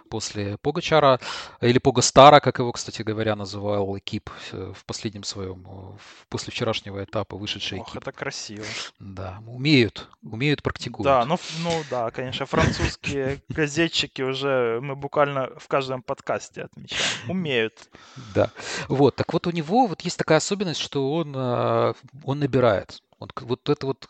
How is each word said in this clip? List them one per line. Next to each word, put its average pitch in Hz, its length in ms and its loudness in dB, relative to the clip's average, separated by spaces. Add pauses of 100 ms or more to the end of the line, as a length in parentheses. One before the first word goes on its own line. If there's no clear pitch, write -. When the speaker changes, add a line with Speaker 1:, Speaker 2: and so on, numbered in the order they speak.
(100)
Speaker 1:
после 104 480 -6
Погачара, 147 600 4 (440)
или 120 160 6
Погастара, 139 640 10
как - 180 -2
его, 120 140 -2
кстати - 300 -10
говоря, 107 340 -2
называл 101 680 -4
Кип, - 240 -8 (240)
э, 98 240 -10
в - 80 -20
последнем 104 400 -8
своём, 92 420 -8
э, 98 320 -16
в, - 300 -20
после - 240 -6
вчерашнего 104 500 -4
этапа, 98 360 -6
вышедший 101 420 -6
Speaker 2:
Ох, - 120 -14
Speaker 1:
Кип. 123 100 -10
Speaker 2:
это 135 100 -10
красиво. 107 540 -10 (340)
Speaker 1:
Да, 95 460 -12
умеют, 127 600 2 (140)
умеют, 131 400 -2
практикуют. 120 420 -6
Speaker 2:
Да, 131 200 4
ну, 151 100 0
ф-, - 160 -6 (140)
ну 165 260 -2
да, 120 200 -2
конечно, 131 360 -6
французские 139 960 0
Speaker 1:
<laughs> - 40 -20
Speaker 2:
газетчики 151 720 0
уже 131 600 0
мы 139 120 -6
буквально 139 640 0
в - 100 -20
каждом 131 340 -2
подкасте - 640 -6
отмечаем. - 640 -6
Умеют. 139 580 -2 (460)
Speaker 1:
Да. 104 160 4 (380)
Вот, 135 280 4
так - 160 -4
вот 170 140 -2
у 175 60 -2
него 175 340 2
вот 165 160 -6
есть - 160 -6
такая 160 200 4
особенность, 190 420 -4
что 139 340 -2
он, 156 200 -2
э, 117 600 0 (300)
он 139 160 -2
набирает. 120 600 2 (200)
Вот - 120 -12
к-, - 100 -10
вот 123 260 -6
это 147 180 0
вот - 240 -6